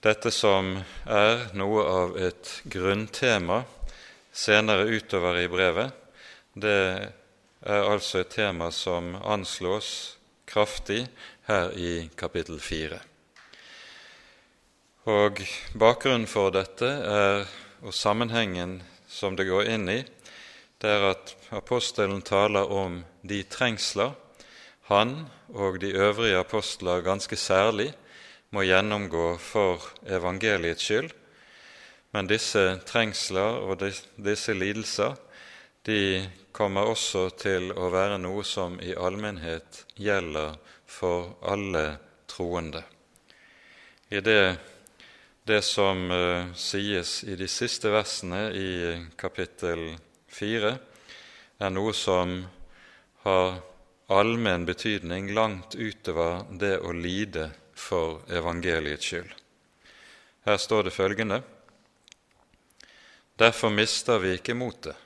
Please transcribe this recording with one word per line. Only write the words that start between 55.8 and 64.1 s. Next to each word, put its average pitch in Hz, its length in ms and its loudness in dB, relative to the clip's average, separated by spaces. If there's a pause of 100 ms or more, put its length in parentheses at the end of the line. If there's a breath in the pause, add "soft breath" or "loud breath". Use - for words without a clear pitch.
det 95 320 -2
å 85 160 -6
lide 87 540 -4 (240)
for 80 560 -4
evangeliets 82 760 -2
skyld. 87 280 -8 (1120 loud breath)
Her 104 100 2
står 104 280 2
det 92 120 -6
følgende: 104 460 0 (1900 loud breath)
"Derfor 113 340 4
mister 107 480 2